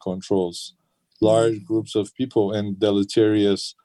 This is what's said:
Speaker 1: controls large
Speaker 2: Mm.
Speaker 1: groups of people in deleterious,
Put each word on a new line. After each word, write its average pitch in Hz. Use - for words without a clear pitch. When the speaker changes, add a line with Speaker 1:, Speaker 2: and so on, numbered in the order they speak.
Speaker 1:
controls 92
large 110
Speaker 2:
Mm. 98
Speaker 1:
groups 110
of 101
people 113
in 104
deleterious, 104